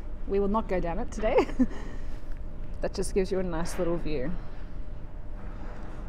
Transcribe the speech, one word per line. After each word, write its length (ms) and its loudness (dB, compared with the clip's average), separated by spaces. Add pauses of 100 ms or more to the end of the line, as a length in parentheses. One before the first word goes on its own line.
(260)
We 140 4
will 80 4
not 180 2
go 140 2
down 180 0
it 140 0
today. 340 4 (120)
<laughs> 1200 0
That 140 0
just 200 -2
gives 180 2
you 80 2
a 20 2
nice 360 0
little 180 2
view. 360 2 (1800)